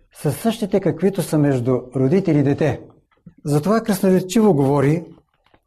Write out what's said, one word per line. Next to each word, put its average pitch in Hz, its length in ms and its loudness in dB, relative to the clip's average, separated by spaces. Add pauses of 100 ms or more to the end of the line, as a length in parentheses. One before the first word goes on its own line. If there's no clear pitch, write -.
(140)
са - 180 -4
същите, 208 480 -2
каквито 180 420 -2
са 156 160 -2
между 131 420 0 (160)
родители 151 440 2
и 139 40 2
дете. 143 380 -2 (640)
Затова 170 360 0
красноречиво 196 720 2
говори 143 520 2 (600)